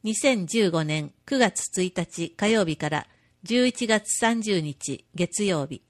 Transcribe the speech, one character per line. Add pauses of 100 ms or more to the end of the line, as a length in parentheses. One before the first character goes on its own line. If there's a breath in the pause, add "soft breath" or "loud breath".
二
千
十
五
年 (140)
九
月
一
日
火
曜
日
か
ら (360 soft breath)
十
一
月
三
十
日
月
曜
日。